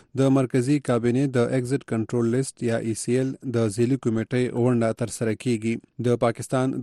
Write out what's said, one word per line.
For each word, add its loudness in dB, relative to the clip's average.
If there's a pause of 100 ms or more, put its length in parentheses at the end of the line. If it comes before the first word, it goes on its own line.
(240)
د 4
مرکزي 0
کابینې 2
د 2
اگزیټ -4
کنټرول 0
لیست -4
یا -2
ای -4
سی 2
ایل -4 (220)
د 2
ذیلي 0
کمیټې 0 (200)
غونډه 2
ترسره -4
کیږي. 0 (360)
د 2
پاکستان -2